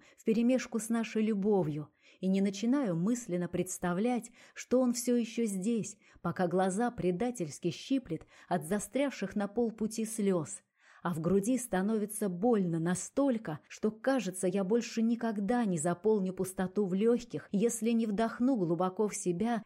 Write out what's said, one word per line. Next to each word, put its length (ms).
вперемешку 640
с 80
нашей 360
любовью, 680
и 60
не 120
начинаю 560
мысленно 540
представлять, 840
что 260
он 140
всё 240
ещё 280
здесь, 520
пока 260
глаза 420
предательски 800
щиплет 560
от 160
застрявших 720
на 140
полпути 560
слёз, 560
а 100
в 60
груди 380
становится 720
больно 500
настолько, 880
что, 240
кажется, 560
я 160
больше 380
никогда 640
не 120
заполню 540
пустоту 540
в 80
лёгких, 580
если 380
не 160
вдохну 500
глубоко 540
в 60
себя 500